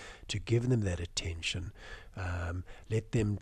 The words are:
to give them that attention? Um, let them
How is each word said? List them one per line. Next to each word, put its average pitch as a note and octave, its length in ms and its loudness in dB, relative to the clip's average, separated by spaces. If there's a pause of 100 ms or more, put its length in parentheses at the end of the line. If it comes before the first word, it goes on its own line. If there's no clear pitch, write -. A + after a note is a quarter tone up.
(300)
to G#2 100 0
give A#2 280 4
them A#2+ 140 6
that F2+ 180 2
attention? E2+ 720 -4 (420)
Um, F2 480 -2 (260)
let A2 220 2
them G#2+ 300 4